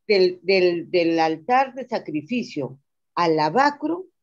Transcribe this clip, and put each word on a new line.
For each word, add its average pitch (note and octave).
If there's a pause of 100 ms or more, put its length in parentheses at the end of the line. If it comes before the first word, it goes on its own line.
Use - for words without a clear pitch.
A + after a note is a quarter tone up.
del, F#3
del, F3
del E3
altar G3
de C4
sacrificio D3+ (340)
al E3
lavacro C#4+ (160)